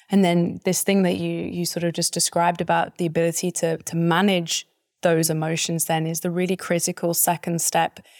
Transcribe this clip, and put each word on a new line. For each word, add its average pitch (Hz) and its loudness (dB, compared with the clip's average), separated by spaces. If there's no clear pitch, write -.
And 196 6
then 175 2
this 185 0
thing 196 2
that 185 2
you, 170 -4
you 170 -4
sort 170 -4
of 170 0
just 170 -2
described 170 2
about 170 0
the 180 -2
ability 170 0
to, 165 -2
to - -8
manage 170 2
those 165 2
emotions 160 -2
then 160 0
is 165 -4
the 180 -4
really 180 0
critical 170 -2
second 170 0
step - 0